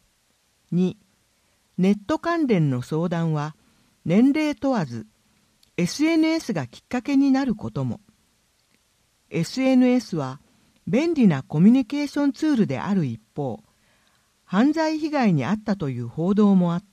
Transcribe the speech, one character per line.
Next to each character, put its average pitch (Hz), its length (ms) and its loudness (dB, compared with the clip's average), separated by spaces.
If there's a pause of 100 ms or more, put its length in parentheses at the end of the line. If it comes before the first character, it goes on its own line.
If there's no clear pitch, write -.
(720)
二、 180 260 -2 (800)
ネ 185 140 2
ッ 208 60 0 (100)
ト 311 100 -2
関 330 300 -2
連 170 220 2
の 123 120 -2
相 156 280 -4
談 165 240 -2
は、 151 220 -6 (500)
年 226 260 4
齢 302 240 -2
問 269 160 -4
わ 208 140 -2
ず、 117 200 -12 (720)
エ 175 100 0
ス 277 200 -2
エ 330 120 2
ヌ 320 100 2
エ 320 120 0
ス 247 140 -6
が 151 120 -4
き - 140 -16
っ - 80 -20
か 247 140 -6
け 285 160 0
に 277 140 4
な 269 140 2
る 240 80 0
こ 156 160 -10
と 139 140 -6
も。 123 160 -6 (1300)
エ 165 140 -2
ス - 180 -6
エ 262 140 4
ヌ 254 120 6
エ 247 120 4
ス 220 160 -8
は、 135 240 -6 (480)
便 294 260 0
利 254 140 4
な 143 160 2
コ - 160 -4
ミ 190 100 8
ュ 240 40 8
ニ 262 120 2
ケ 294 200 -4
ー - 20 -4
シ - 120 -8
ョ 285 80 2
ン 277 40 0
ツ - 160 -4
ー 302 80 2
ル 208 120 2
で 127 120 -6
あ 135 140 -4
る 185 120 0
一 113 160 -8 (140)
方、 135 260 -8 (840)
犯 240 260 2
罪 320 260 -2
被 302 140 -4
害 247 220 2
に 135 120 0
遭 117 60 -2
っ - 100 -2
た 208 140 -4
と 151 140 -6
い 120 100 -6
う 120 80 -8
報 170 260 -2
道 202 220 4
も 175 180 2
あ 170 40 -4
っ 175 160 -10